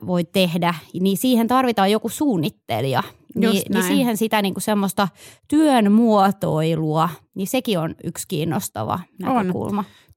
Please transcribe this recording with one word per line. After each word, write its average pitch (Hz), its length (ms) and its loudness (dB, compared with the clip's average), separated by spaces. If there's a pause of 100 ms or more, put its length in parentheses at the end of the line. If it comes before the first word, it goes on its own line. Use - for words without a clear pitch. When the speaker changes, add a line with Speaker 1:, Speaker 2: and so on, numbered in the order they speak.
Speaker 1:
voi 175 160 0
tehdä, 175 500 0 (260)
niin 190 180 2
siihen 233 300 2
tarvitaan 233 440 2
joku 214 180 0
suunnittelija. 131 920 -2 (320)
Speaker 2:
Just 226 180 2
Speaker 1:
Niin, - 0 -
niin 196 100 0 (100)
Speaker 2:
näin. 185 120 0
Speaker 1:
siihen 220 320 0
sitä 220 240 0
niinku 196 180 -2
semmoista 202 480 0 (400)
työn 269 440 4
muotoilua, 165 1160 2 (260)
niin 190 120 -6
sekin 226 320 -2
on 160 240 -6
yksi - 240 -10
kiinnostava 170 640 -4 (320)
Speaker 2:
On. 262 100 0
Speaker 1:
näkökulma. 202 480 -4 (340)